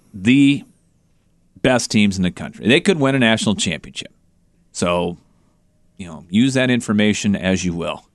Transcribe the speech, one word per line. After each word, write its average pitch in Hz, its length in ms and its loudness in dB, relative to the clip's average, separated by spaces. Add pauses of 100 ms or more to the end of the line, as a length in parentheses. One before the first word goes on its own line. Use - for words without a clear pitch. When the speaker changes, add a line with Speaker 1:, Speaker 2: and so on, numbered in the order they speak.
Speaker 1:
<laughs> - 100 -20
Speaker 2:
the 135 500 2 (960)
best 127 280 0
teams 104 260 2
in 98 80 0
the 90 60 0
country. 73 360 -10
They 135 140 4
could 180 180 0
win 135 160 0
a 135 40 0
national 113 360 2
championship. - 580 -8 (600)
So, 87 460 -2 (800)
you 95 100 -14
know, 80 240 -16
use 127 240 2
that 127 160 0
information 107 640 0
as 92 280 -2
you 85 100 -4
will 80 400 -8